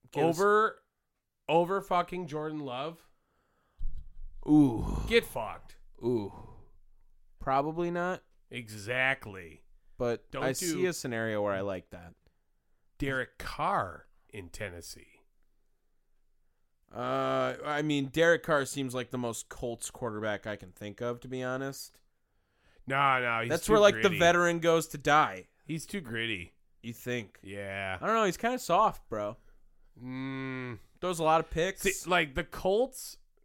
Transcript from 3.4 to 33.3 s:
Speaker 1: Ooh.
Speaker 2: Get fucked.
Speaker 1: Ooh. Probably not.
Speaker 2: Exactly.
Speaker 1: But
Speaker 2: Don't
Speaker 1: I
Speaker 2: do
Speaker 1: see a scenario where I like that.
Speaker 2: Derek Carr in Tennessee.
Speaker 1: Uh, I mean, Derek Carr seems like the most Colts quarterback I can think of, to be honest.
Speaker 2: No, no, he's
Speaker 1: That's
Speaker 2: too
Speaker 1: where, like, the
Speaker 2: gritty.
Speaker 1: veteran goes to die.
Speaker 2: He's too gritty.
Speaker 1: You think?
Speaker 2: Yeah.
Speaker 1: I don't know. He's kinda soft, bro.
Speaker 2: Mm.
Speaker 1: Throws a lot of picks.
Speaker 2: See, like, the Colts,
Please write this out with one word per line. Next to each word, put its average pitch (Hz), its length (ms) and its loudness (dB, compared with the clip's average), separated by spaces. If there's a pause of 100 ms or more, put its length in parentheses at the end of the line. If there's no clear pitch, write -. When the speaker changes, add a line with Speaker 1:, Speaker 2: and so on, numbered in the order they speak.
Speaker 1:
Ooh. 113 600 6
Speaker 2:
Get 226 180 4
fucked. 104 500 -10 (260)
Speaker 1:
Ooh. 117 300 -2 (1080)
Probably 156 500 0
not. 175 320 -4 (280)
Speaker 2:
Exactly. 110 1120 -4 (360)
Speaker 1:
But 120 320 -2
Speaker 2:
Don't 135 140 -6
Speaker 1:
I 127 40 2
Speaker 2:
do 131 60 0
Speaker 1:
see 175 320 0
a 175 60 2
scenario 113 500 -2
where 104 100 2
I 95 80 -2
like 95 300 -6
that. 87 240 -18 (840)
Speaker 2:
Derek 135 400 -2
Carr 156 680 -2 (220)
in 92 200 -12
Tennessee. - 720 -12 (1700)
Speaker 1:
Uh, 131 640 -2 (100)
I 147 180 -2
mean, 147 240 0
Derek 160 360 4
Carr 147 220 2
seems 131 300 -6
like 123 160 -6
the 127 80 -4
most 117 300 -4
Colts - 420 -8
quarterback 107 560 -6
I 104 100 -4
can 92 160 -16
think 104 280 -12
of, 120 200 -4
to 123 80 -16
be 127 140 -6
honest. 131 580 -6 (840)
Speaker 2:
No, 135 340 4
no, 120 220 0
he's 120 80 -2
Speaker 1:
That's 165 160 0
Speaker 2:
too 208 60 4
Speaker 1:
where, 214 80 8
like, 208 160 10
the 156 60 -2
Speaker 2:
gritty. 196 160 4
Speaker 1:
veteran 170 400 6
goes 165 300 4
to 147 100 -12
die. 135 480 4 (180)
Speaker 2:
He's 151 220 -8
too 202 140 -6
gritty. 113 540 -6 (280)
Speaker 1:
You 117 100 -10
think? 120 500 -8
Speaker 2:
Yeah. 98 580 -6
Speaker 1:
I 156 60 -4
don't 220 100 2
know. 220 80 4
He's - 120 0
kinda 233 220 -2
soft, 185 500 2
bro. 107 280 -4 (680)
Speaker 2:
Mm. 131 760 -8 (220)
Speaker 1:
Throws 175 200 -2
a 160 40 0
lot 160 160 6
of 156 100 -6
picks. 170 320 -2
Speaker 2:
See, 175 280 0
like, 165 240 2
the 170 100 -2
Colts, - 720 -2 (260)